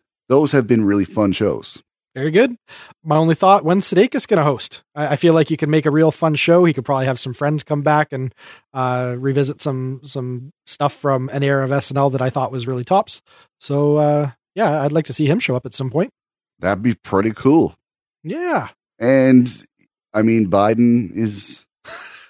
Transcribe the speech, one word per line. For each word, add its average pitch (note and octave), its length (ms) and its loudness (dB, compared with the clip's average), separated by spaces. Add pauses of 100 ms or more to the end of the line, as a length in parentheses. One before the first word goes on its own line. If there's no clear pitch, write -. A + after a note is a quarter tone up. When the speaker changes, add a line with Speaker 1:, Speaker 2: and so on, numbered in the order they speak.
(300)
Speaker 1:
Those C#3+ 220 4
have C3 160 2
been A2 180 4
really G2+ 200 2
fun G#2 260 0
shows. - 500 -4 (320)
Speaker 2:
Very C3+ 160 -6
good. A#3 260 2 (480)
My D3+ 140 0
only E3 160 4
thought, F#3+ 320 4
when's F3+ 260 0
Sudeikis A#3 360 0
gonna F3 160 2
host? - 400 -4 (100)
I, D3 140 -4
I C#3+ 80 0
feel E3 180 4
like D#3+ 160 2
you D#3+ 80 -2
can D3+ 140 -2
make D#3 160 2
a D3 40 2
real D#3 200 4
fun D#3 240 0
show. E3+ 300 4
He E3 80 2
could B2 120 -6
probably C3 220 -2
have C3 120 -4
some B2+ 140 -8
friends D3 300 -4
come D3 180 -4
back D3+ 320 0
and, C3 220 -8 (400)
uh, B2+ 420 -4
revisit C3+ 440 -2
some, C3 420 -6
some B2+ 480 -10 (160)
stuff - 260 -4
from C3+ 360 -2
an C#3 120 -6
era C#3 220 0
of C3 80 -4
S C#3 180 -2
N C3+ 80 -6
L C#3 140 2
that B2+ 100 -4
I B2+ 80 -2
thought B2+ 220 -4
was B2 160 -10
really B2 180 -6
tops. - 380 -2 (360)
So, D3 380 0
uh, D3 340 0 (220)
yeah, D#3 300 -2
I'd C#3+ 80 -2
like D#3 140 0
to C3 80 -10
see D3+ 120 -2
him D#3+ 140 2
show C3+ 160 -2
up B2+ 100 -6
at B2 80 -14
some C3 160 -8
point. E3 220 -2 (480)
Speaker 1:
That'd G2 240 -2
be A#2+ 100 2
pretty G2+ 380 -2
cool. C3 440 2 (480)
Speaker 2:
Yeah. C4+ 440 -6 (320)
Speaker 1:
And, B2+ 500 4 (640)
I G#2+ 80 0
mean, A2 300 2
Biden A2+ 680 2
is, G#2 480 -8 (640)